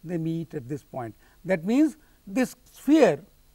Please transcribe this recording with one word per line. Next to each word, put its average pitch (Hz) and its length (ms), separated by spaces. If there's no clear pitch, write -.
they 170 140
meet 165 380
at 120 140
this 143 140
point. 117 320
That 170 200
means, 262 320
this 214 300
sphere 226 500